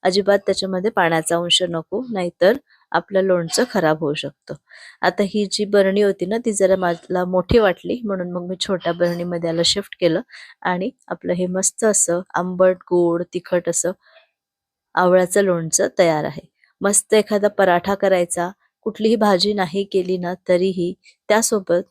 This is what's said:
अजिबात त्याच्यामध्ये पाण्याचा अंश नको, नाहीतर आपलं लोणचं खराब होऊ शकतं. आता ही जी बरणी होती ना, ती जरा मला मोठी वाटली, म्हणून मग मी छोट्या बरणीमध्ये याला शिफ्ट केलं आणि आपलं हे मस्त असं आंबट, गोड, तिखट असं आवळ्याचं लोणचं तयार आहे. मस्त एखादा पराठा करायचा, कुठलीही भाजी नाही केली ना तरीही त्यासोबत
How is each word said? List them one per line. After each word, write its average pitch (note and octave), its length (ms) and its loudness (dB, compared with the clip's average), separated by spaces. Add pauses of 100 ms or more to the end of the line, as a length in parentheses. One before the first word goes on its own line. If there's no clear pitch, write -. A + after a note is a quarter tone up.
अजिबात G3 420 2
त्याच्यामध्ये F#3+ 460 -4
पाण्याचा E3 460 2
अंश F3 320 0
नको, E3 420 -6
नाहीतर F#3+ 460 0 (340)
आपलं F#3 300 -2
लोणचं F3+ 500 0
खराब D#3 280 0
होऊ D3 160 -2
शकतं. - 380 -12 (480)
आता F#3 240 0
ही G#3 260 -2
जी G#3 160 -2
बरणी G3+ 340 4
होती G3 240 0
ना, G3+ 120 -4
ती A#3 160 -2
जरा F#3+ 240 2
मला F3+ 480 -2
मोठी F3+ 340 2
वाटली, G3 460 0
म्हणून F#3 260 -6
मग F3 180 -8
मी F#3 100 -6
छोट्या F3 340 -4
बरणीमध्ये F3 560 -4
याला E3 160 -2
शिफ्ट - 340 -4
केलं F3 220 2 (420)
आणि F3+ 260 -2 (180)
आपलं F3+ 260 -6
हे F3+ 160 -2
मस्त F#3 360 -4
असं F3+ 360 0 (140)
आंबट, F3+ 420 2 (120)
गोड, F3 340 2 (100)
तिखट F3 360 -4
असं E3+ 220 -2 (1040)
आवळ्याचं F3+ 480 4
लोणचं E3+ 440 0 (120)
तयार D#3+ 260 4
आहे. C#3+ 160 -8 (400)
मस्त G3+ 320 0
एखादा G#3 360 2
पराठा F#3 460 2
करायचा, F3+ 540 0 (360)
कुठलीही G#3+ 320 0
भाजी G#3 360 2
नाही G3 380 -2
केली F#3 260 0
ना F3+ 160 -4 (140)
तरीही F3+ 460 0 (360)
त्यासोबत G3+ 600 0